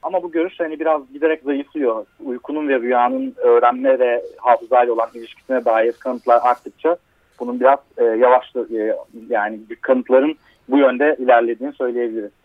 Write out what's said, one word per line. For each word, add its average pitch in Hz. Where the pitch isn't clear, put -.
Ama 175
bu 170
görüş 165
hani 156
biraz 151
giderek 156
zayıflıyor. 135
Uykunun 143
ve 131
rüyanın 123
öğrenme 123
ve 120
hafızayla 120
olan 113
ilişkisine 120
dair 113
kanıtlar 120
arttıkça 123
bunun 123
biraz, 135
e, 117
yavaşla-, 120
e, 110
yani 107
kanıtların 131
bu 135
yönde 139
ilerlediğini 120
söyleyebiliriz 120